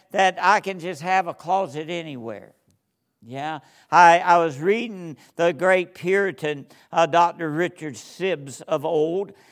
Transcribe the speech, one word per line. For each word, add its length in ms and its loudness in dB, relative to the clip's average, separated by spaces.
that 300 0
I 180 2
can 220 -8
just 220 -10
have 260 -2
a 60 -10
closet 540 -4
anywhere." 680 -12
Yeah. 380 -10
I, 280 10
I 200 4
was 200 0
reading 580 -4
the 160 2
great 420 0
Puritan, 720 -4
uh, 140 2
Doctor 420 0
Richard 460 -6
Sibbes 680 -8
of 220 -4
old, 480 -2